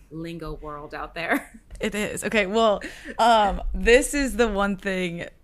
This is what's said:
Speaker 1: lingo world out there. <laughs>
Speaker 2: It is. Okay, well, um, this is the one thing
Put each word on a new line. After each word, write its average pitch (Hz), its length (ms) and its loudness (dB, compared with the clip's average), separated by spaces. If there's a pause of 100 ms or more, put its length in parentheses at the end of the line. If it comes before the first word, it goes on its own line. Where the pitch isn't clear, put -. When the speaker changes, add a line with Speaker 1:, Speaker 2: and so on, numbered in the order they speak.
(100)
Speaker 1:
lingo 160 440 -10
world 147 380 -14
out 151 220 -10
there. 170 360 -4 (140)
<laughs> - 140 -16
Speaker 2:
It 208 160 -4
is. - 280 -4
Okay, 214 220 0
well, 208 360 2 (380)
um, 214 420 4 (120)
this 233 400 4
is 262 240 0
the 233 100 4
one 202 300 0
thing 180 480 -4 (180)